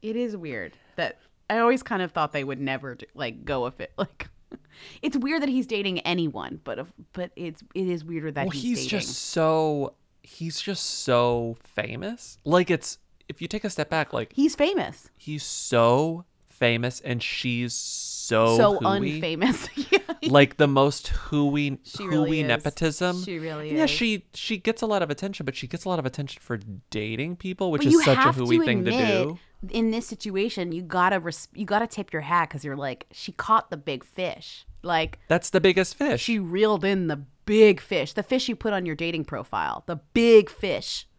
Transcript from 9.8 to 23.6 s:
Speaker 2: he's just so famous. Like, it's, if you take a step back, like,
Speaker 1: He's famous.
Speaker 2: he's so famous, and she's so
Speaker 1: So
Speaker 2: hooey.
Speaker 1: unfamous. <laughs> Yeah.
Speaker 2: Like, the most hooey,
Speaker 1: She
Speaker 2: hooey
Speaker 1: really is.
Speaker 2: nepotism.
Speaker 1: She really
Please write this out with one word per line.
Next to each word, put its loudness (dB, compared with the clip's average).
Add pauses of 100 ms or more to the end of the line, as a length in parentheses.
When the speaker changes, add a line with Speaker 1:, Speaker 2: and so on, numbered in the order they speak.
Speaker 2:
he's -10
just -6 (160)
so 2
famous. -8
Like, 4
it's, -4 (280)
if -16
you -10
take -8
a -2
step -4
back, -2
like, -4
Speaker 1:
He's 2
famous. 0
Speaker 2:
he's -10
so 2 (240)
famous, 0
and -4
she's -4
so 2
Speaker 1:
So 6
Speaker 2:
hooey. 0
Speaker 1:
unfamous. 0
<laughs> -10 (440)
Yeah. 0
Speaker 2:
Like, 6
the 6
most 2
hooey, 0
Speaker 1:
She -12
Speaker 2:
hooey -6
Speaker 1:
really 2
is. -2
Speaker 2:
nepotism. 0
Speaker 1:
She -8
really -8